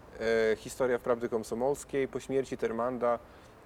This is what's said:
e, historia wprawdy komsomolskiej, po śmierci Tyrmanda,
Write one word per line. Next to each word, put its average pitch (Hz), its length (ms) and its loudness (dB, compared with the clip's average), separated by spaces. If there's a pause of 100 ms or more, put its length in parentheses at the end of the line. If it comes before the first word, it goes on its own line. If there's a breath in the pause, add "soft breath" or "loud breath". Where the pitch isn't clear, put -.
(520)
e, 107 40 4
historia 123 420 0
wprawdy 120 320 0
komsomolskiej, 127 800 -2
po 127 120 -6
śmierci 131 380 -2
Tyrmanda, 120 600 0 (460 loud breath)